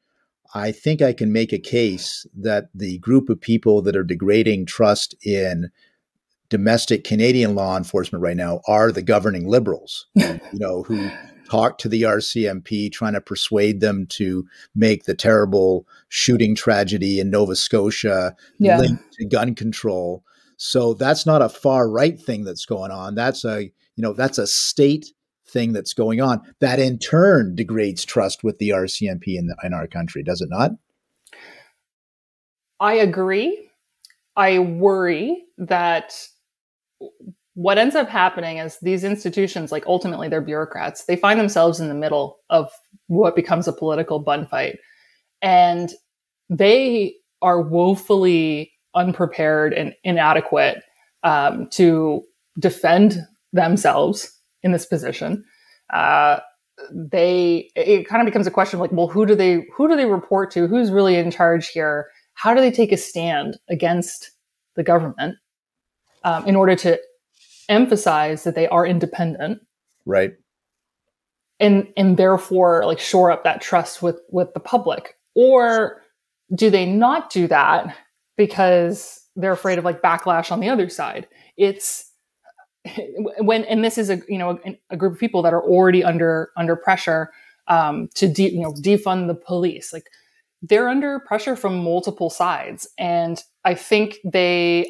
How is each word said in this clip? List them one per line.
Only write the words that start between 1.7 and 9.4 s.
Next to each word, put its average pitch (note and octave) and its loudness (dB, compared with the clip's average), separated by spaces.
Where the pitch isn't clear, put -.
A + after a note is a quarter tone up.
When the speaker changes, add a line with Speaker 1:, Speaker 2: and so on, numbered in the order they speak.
Speaker 1:
that G2+ -4
the F#2 -8
group B2+ 2
of A2 -2
people A2 2
that G2 0
are F#2+ 0
degrading F#2+ 0
trust - 0
in F#2 -2
domestic A2 0
Canadian A2+ 2
law F#2+ -2
enforcement F2+ -4
right F2 -2
now F2 -4
are G#2+ 4
the F#2 -6
governing F#2 0